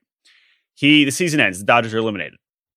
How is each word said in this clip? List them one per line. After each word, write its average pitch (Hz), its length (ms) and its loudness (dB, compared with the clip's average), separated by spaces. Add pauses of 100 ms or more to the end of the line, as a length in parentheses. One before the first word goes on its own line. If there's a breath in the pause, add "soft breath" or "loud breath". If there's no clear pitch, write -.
(720 soft breath)
He, 147 300 4
the 139 80 0
season 151 300 -2
ends. 95 180 -2
The 101 60 -14
Dodgers 117 280 2
are 113 40 -4
eliminated, 101 400 -6 (400)